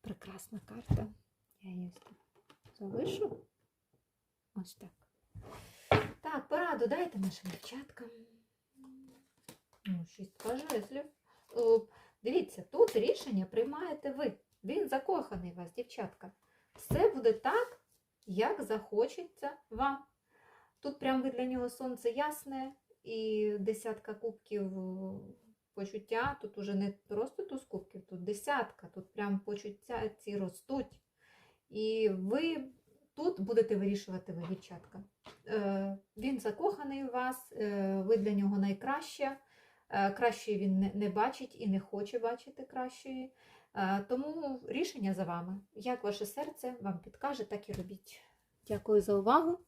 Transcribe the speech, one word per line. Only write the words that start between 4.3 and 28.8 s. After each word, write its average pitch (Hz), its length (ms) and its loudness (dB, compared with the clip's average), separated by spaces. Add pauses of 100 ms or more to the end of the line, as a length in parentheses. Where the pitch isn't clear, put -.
Ось 185 200 -10
так. 185 140 -20 (1300)
Так, - 260 -4
пораду 302 400 2
дайте 320 320 0
нашим 190 320 -2
дівчаткам. 240 580 -12 (1800)
Ну, 175 200 -2
шістка 214 520 -6
жезлів. 277 480 -4 (500)
О, 226 260 8 (420)
дивіться, 254 380 0 (100)
тут 415 240 8
рішення 208 500 4
приймаєте 285 680 -2
ви. 262 220 -2 (300)
Він 311 240 0
закоханий 262 640 -2
в 175 40 -16
вас, 175 180 -10
дівчатка. - 580 -8 (440)
Все - 340 4
буде 233 240 6
так, 415 480 2 (440)
як 240 380 2
захочеться 247 880 -2 (180)
вам. 269 280 0 (840)
Тут 285 200 -6
прям 262 220 2
ви 262 100 0
для 247 140 -2
нього 254 240 -2
сонце 247 400 -2
ясне 269 640 -2 (300)
і 220 560 0
десятка 214 540 -4
кубків, 208 580 -6 (1000)
почуття. 214 680 -2
Тут 208 160 -10
уже 196 180 -2
не 196 180 0 (140)
просто 226 360 -4
туз 269 220 -8
кубків, - 360 -10
тут 180 220 -12
десятка. 208 640 -2